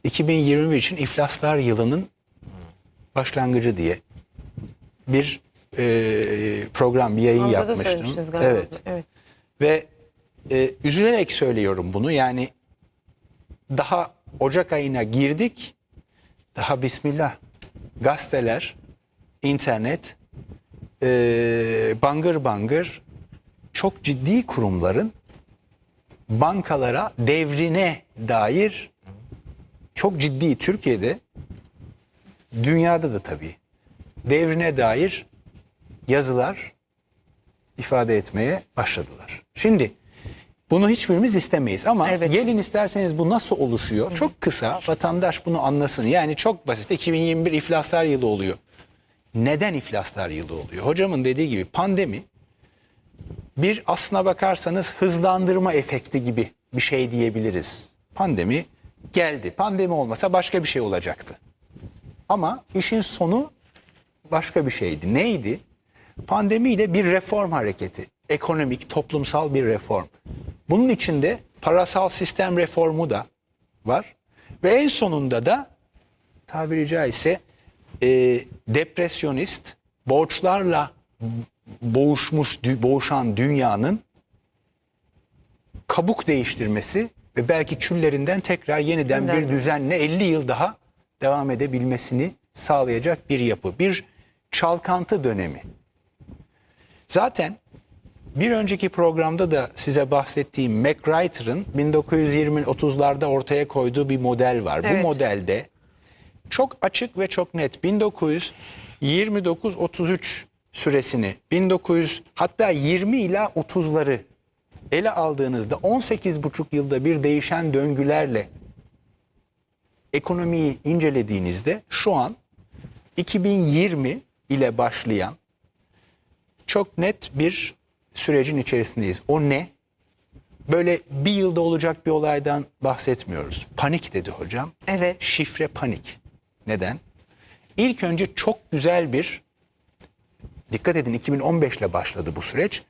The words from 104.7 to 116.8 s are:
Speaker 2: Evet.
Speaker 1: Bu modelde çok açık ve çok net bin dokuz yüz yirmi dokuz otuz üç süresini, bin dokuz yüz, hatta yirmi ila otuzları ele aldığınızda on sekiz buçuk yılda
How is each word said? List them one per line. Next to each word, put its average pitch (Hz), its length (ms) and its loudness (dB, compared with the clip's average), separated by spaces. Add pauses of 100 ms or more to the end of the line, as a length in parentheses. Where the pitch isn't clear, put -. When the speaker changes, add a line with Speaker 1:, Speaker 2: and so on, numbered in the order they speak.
Speaker 2:
Evet. 185 200 2
Speaker 1:
Bu 170 40 2
modelde 107 580 0 (840)
çok 262 320 -2
açık 196 360 -2
ve 190 80 0
çok 180 280 -4
net 151 300 -4
bin 202 160 2
dokuz 180 320 0
yüz 175 200 -4 (480)
yirmi 190 440 0
dokuz 175 320 -2
otuz 170 340 -2
üç - 360 -4 (260)
süresini, 127 640 0 (160)
bin 185 200 2
dokuz 180 280 2
yüz, 160 240 -2 (120)
hatta 190 360 0
yirmi 180 500 2
ila 196 340 0
otuzları 151 640 0 (720)
ele 185 180 2
aldığınızda 135 680 -2
on 226 240 0
sekiz 185 420 -2
buçuk 151 300 -4
yılda 139 320 0